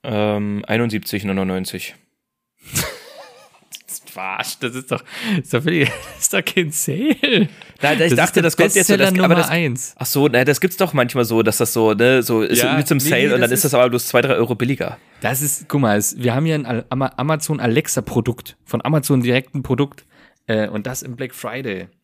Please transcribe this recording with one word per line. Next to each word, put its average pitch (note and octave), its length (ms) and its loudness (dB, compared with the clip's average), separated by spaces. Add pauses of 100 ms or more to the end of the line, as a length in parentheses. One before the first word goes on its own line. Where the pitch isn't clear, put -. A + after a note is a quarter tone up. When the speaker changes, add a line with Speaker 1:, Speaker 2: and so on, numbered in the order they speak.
Speaker 1:
Ähm, G#2 640 -2
einundsiebzig A2 560 -2
neunundneunzig. F#2+ 720 -4 (680)
Speaker 2:
<laughs> - 240 -6 (1000)
Das - 120 -14
ist - 100 -20
verarscht, - 540 -8
das B2 120 -6
ist C3 160 -10
doch, A#2+ 120 -4 (340)
ist - 160 -4
doch B2+ 80 0
völlig, D#3 280 0
<laughs> - 260 -12
das - 80 -12
ist - 100 -2
doch G3 100 0
kein E3 280 -2
Sale. G#3+ 500 -2
Speaker 1:
Nein, A3 280 2 (440)
ich A#3+ 60 0
Speaker 2:
Das E3 120 4
ist A#2+ 60 4
Speaker 1:
dachte, E3 180 2
Speaker 2:
der E3+ 80 4
Speaker 1:
das E3 140 0
kommt A#3+ 180 4
jetzt F#3 120 4
so, G3+ 100 6
das, F#3+ 140 4
Speaker 2:
Bestseller F#3 140 2
Speaker 1:
aber F3 100 6
Speaker 2:
Nummer - 0 -
Speaker 1:
das, D3+ 140 2
Speaker 2:
eins. D3+ 480 -2
Speaker 1:
ach B2+ 80 -8
so, C#3+ 220 2
nein, B2+ 180 4
das D3 160 2
gibt's F#3 160 0
doch F3 160 0
manchmal B2 320 2
so, A2+ 180 2
dass G#2+ 140 2
das - 160 0
so, A2 200 4
ne, B2 300 4
so A2+ 180 0
ist A#2+ 220 2
Speaker 2:
Ja, C3+ 140 0
Speaker 1:
mit D3 100 0
so C#3+ 60 2
einem C3+ 100 2
Speaker 2:
nee, D3+ 60 0
Speaker 1:
Sale B2+ 120 2
Speaker 2:
nee, C#3 60 4
Speaker 1:
und C3+ 60 2
dann B2 80 2
Speaker 2:
das A#2 100 2
Speaker 1:
ist B2+ 140 0
das C3 60 2
Speaker 2:
ist C3+ 40 -2
Speaker 1:
aber B2 140 6
bloß A#2+ 180 -2
zwei, A#2+ 140 4
drei C3+ 140 2
Euro A#2 200 2
billiger. B2 420 -4 (240)
Speaker 2:
Das C3 200 -2
ist, - 260 -4
guck C#3+ 140 0
mal, G#2+ 160 4
es, - 200 -2
wir A#2+ 160 0
haben C#3+ 120 0
hier D#3+ 100 0
ein D3 100 -4
Al-, A#2+ 240 -6
Ama-, C3 280 -4
Amazon D3+ 420 -2
Alexa B2 420 0
Produkt, - 640 -4
von - 200 -6
Amazon C#3 380 2
direkt B2 320 0
ein C3+ 100 -6
Produkt, C#3 420 -2 (420)
äh, G#2+ 220 0
und G#2+ 180 -8
das B2 160 -10
im B2 140 -12
Black B2+ 180 -10
Friday. A2 520 -10 (160)